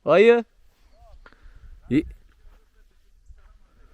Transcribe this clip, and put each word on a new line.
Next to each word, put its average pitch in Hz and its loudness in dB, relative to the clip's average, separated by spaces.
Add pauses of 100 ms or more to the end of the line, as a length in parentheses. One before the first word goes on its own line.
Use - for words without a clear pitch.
ayı. 226 2 (1500)
İ- 127 -4 (1900)